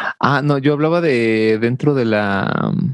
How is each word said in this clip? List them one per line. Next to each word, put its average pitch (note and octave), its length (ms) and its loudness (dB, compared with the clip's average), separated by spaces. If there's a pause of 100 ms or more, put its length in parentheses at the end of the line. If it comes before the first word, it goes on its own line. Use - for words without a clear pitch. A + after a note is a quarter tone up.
(200)
Ah, C3+ 240 0
no, C#3+ 160 2
yo C#3+ 140 2
hablaba D#3+ 280 0
de A2+ 580 2
dentro B2 360 0
de B2+ 100 0
la G2+ 680 0 (200)